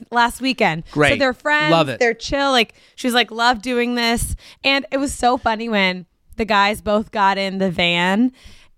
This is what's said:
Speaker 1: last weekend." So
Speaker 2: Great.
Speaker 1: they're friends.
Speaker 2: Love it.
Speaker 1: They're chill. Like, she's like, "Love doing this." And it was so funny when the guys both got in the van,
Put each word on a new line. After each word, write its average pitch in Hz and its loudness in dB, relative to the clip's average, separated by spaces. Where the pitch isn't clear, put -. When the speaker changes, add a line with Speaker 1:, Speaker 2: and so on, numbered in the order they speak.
Speaker 1:
last 233 0
weekend." 202 0
So - -18
Speaker 2:
Great. - 4
Speaker 1:
they're 262 0
friends. 302 0
Speaker 2:
Love 320 4
it. 240 -8
Speaker 1:
They're 233 2
chill. 277 -2
Like, 240 0
she's 240 -4
like, 240 0
"Love 233 0
doing 240 -2
this." 233 -2
And 269 0
it 269 -2
was 269 -4
so 247 2
funny 226 -4
when 185 0
the 226 -4
guys 202 2
both 214 -2
got 196 0
in 196 -4
the 190 0
van, 180 2